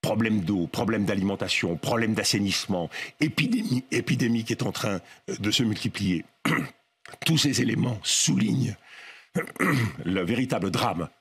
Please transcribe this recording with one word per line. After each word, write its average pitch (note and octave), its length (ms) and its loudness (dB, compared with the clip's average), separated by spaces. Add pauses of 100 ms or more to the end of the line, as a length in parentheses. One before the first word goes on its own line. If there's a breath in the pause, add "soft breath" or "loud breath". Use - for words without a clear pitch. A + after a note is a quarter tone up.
Problème G#2+ 400 0
d'eau, F2 260 0
problème G#2+ 380 0
d'alimentation, G2 720 0
problème A2+ 380 0
d'assainissement, G2 760 0 (300 loud breath)
épidémie, A3 720 0
épidémie A#2+ 520 2
qui A2+ 100 -4
est A2 100 -2
en A2 80 -2
train, G2 280 -2 (300 loud breath)
euh, F#2+ 100 -4
de G2+ 120 0
se - 120 2
multiplier. G2+ 640 0 (180)
<clears throat> - 840 -4
Tous D#3+ 120 4
ces B2+ 240 2
éléments A#2 420 0
soulignent C3 720 2 (600 loud breath)
<clears throat> C#3+ 680 0
le F#2+ 180 0
véritable A2 480 0
drame F2 360 0 (140)